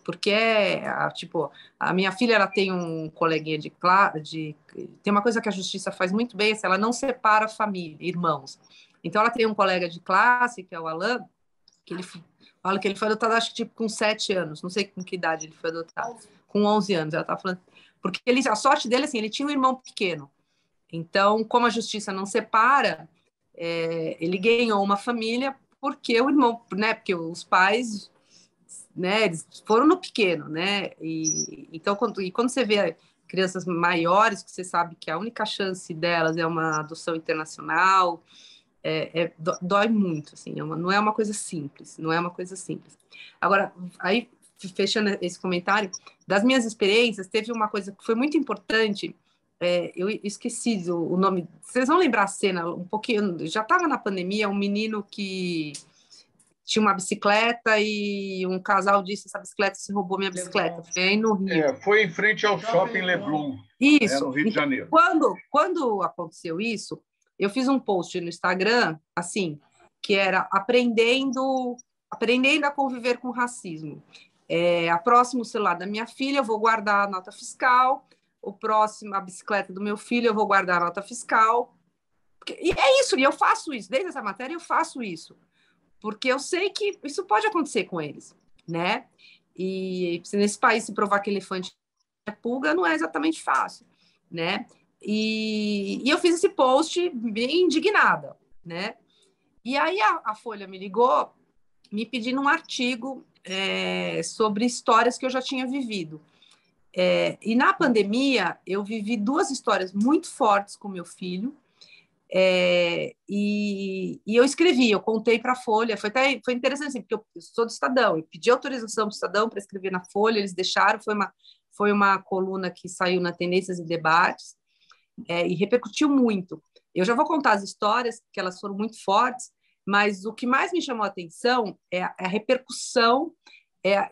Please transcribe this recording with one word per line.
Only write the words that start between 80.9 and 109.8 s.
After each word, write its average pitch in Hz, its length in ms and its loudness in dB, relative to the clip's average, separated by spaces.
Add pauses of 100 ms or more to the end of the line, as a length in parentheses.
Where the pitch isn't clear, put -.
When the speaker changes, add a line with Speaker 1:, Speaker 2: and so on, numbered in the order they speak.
Speaker 1:
fiscal. 233 720 0 (640)
Porque, - 240 -12
e 330 100 2
é 539 300 6
isso, - 160 0
e 262 60 2
eu 277 80 6
faço 381 420 0
isso, 202 160 -10
desde 349 200 -2
essa 277 120 -10
matéria 247 320 -8
eu 339 60 -10
faço 302 420 -4
isso, 180 340 -10 (680)
porque 214 280 -6
eu 262 100 0
sei 370 300 -2
que 403 340 -6
isso 294 220 -8
pode 415 220 2
acontecer 311 380 -2
com 170 160 -6
eles, - 340 -12 (320)
né? 180 380 -2 (520)
E 185 640 -4
se - 140 -6
nesse 208 200 0
país 226 280 2
se 208 80 -12
provar 202 260 0
que 202 100 -6
elefante 190 460 -6 (500)
é 208 60 -10
pulga, 262 420 -2
não 359 120 0
é 320 80 2
exatamente 320 480 -2
fácil, - 440 -2 (460)
né? 175 340 -4 (360)
E, 214 1000 -2
e 247 60 0
eu 311 80 4
fiz 349 180 4
esse 370 140 0
post 320 600 2
bem 247 540 0
indignada, 269 760 2 (260)
né? 175 320 -8 (680)
E 262 140 -4
aí 330 240 0
a, 381 240 2
a 214 100 -4
Folha 208 320 -12
me 190 100 -14
ligou, 208 560 2 (580)
me 214 140 -4
pedindo 247 360 -4
um 277 60 0
artigo, 254 800 -2 (180)
é, 185 800 -4
sobre 220 420 0
histórias 240 520 2
que - 80 -6
eu 262 40 -2
já 262 120 -4
tinha 262 240 -4
vivido. 214 560 -6 (720)
É, 175 460 2
e 220 140 0
na 311 180 4
pandemia, 226 920 2
eu 196 180 -4
vivi 214 320 -4
duas 269 360 0
histórias 190 420 -2